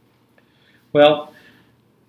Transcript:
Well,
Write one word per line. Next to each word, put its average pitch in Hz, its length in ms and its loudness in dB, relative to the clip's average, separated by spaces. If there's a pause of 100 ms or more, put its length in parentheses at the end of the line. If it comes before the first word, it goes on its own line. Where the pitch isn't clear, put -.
(920)
Well, 147 420 0 (760)